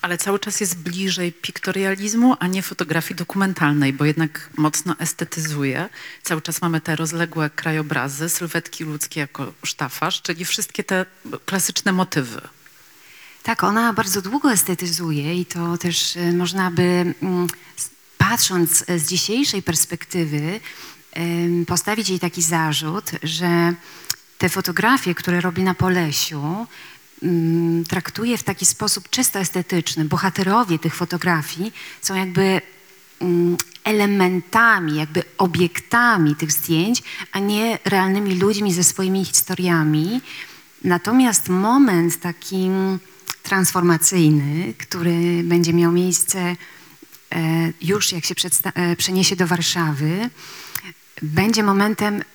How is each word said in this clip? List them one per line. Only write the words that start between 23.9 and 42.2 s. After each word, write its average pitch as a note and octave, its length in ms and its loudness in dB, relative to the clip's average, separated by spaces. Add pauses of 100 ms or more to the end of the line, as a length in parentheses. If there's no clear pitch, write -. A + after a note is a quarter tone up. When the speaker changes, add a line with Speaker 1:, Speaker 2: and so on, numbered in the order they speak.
Speaker 2:
te F3+ 120 2
fotografie, F#3 680 0
które F3 260 -2
robi F3+ 220 -2
na F#3 100 2
Polesiu, E3+ 960 0 (560)
mm, E3 640 2
traktuje G#3+ 520 -4
w - 60 -6
taki - 220 -4
sposób - 440 -2
czysto A#3+ 300 -2
estetyczny. E3+ 680 -2
Bohaterowie F#3 760 0
tych - 160 -4
fotografii E3+ 800 -2 (280)
są G3 140 -4
jakby, F#3+ 460 2 (580)
mm, F3 380 4 (260)
elementami, G3+ 1120 2
jakby D#3 280 -2 (140)
obiektami E3+ 960 2
tych D#3 160 -4
zdjęć, F3 520 0 (280)
a G3 80 -4
nie G#3 460 0
realnymi F#3+ 500 2
ludźmi G3+ 380 2
ze F3 100 0
swoimi F#3+ 420 0
historiami. F3 960 2 (600)
Natomiast G#3 640 2
moment F#3 720 4
taki F#3 500 -2 (760)